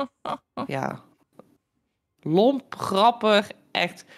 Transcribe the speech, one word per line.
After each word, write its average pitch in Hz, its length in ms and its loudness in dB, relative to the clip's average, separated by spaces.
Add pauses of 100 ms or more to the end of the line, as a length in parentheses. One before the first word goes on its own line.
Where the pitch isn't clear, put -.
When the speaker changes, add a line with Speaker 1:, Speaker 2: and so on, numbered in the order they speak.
(140)
Speaker 1:
<laughs> - 520 -12
Speaker 2:
ja. 135 380 -6 (1160)
Lomp, 220 540 0
grappig, 214 760 2 (200)
echt. 180 340 -4 (140)